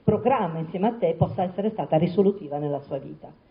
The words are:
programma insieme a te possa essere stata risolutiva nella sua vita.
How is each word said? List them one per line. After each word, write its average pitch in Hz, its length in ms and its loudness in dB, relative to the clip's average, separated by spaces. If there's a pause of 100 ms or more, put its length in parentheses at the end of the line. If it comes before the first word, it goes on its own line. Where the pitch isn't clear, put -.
programma 175 520 2
insieme 175 280 -2
a 240 60 0
te 165 220 0
possa - 280 0
essere 196 280 -2
stata 160 260 0
risolutiva 170 600 2
nella 147 200 -2
sua 143 180 -8
vita. 143 320 -12 (220)